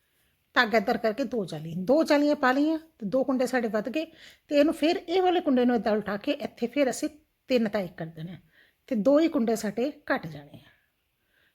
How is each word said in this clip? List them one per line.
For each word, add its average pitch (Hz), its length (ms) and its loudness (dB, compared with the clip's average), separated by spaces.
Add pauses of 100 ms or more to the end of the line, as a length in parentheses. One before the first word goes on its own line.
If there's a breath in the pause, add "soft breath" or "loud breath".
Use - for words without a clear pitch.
(560)
ਧਾਗਾ 226 220 2
ਇੱਧਰ 240 200 0
ਕਰਕੇ 220 280 -2
ਦੋ 220 200 -4
ਜਾਲੀ, 156 320 -10
ਦੋ 262 260 2
ਜਾਲੀਆਂ 294 320 2
ਪਾ 269 160 2
ਲਈਆਂ 302 280 2
ਤੇ - 260 -16
ਦੋ 254 180 0
ਕੁੰਡੇ 254 240 0
ਸਾਡੇ 240 200 -2
ਵੱਧ 214 220 -4
ਗਏ 311 160 -4 (420 loud breath)
ਤੇ 302 80 -2
ਇਹਨੂੰ 302 180 6
ਫਿਰ 330 240 0
ਇਹ 370 240 -2
ਵਾਲੇ 349 200 2
ਕੁੰਡੇ 247 240 2
ਨੂੰ 247 100 2
ਇੱਦਾਂ 214 160 0
ਉਲਟਾ 208 260 -2
ਕੇ 285 140 -4
ਇੱਥੇ 240 360 -6
ਫਿਰ 262 220 0
ਅਸੀਂ 302 200 -6 (400)
ਤਿੰਨ 233 200 2
ਤਾਂ 208 120 -2
ਇੱਕ 175 160 -10
ਕਰ 170 80 -8
ਦੇਣਾ 165 320 -12 (520 soft breath)
ਤੇ 269 80 -2
ਦੋ 269 220 4
ਹੀ 330 80 4
ਕੁੰਡੇ 233 280 0
ਸਾਡੇ 226 360 -4 (200)
ਘੱਟ 143 160 -4
ਜਾਣੇ 147 300 -16
ਆ। - 120 -20 (840)